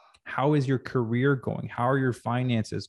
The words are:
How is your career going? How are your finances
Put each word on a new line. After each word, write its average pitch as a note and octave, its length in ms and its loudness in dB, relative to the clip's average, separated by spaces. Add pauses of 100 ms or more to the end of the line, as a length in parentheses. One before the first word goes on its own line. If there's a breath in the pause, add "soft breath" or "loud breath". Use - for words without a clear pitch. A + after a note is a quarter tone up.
(260 soft breath)
How C#3+ 280 0
is C#3 140 2
your C3 100 2
career B2 580 0
going? - 340 -6
How A#2+ 200 -2
are C3+ 80 2
your C3 160 2
finances A#2 760 -2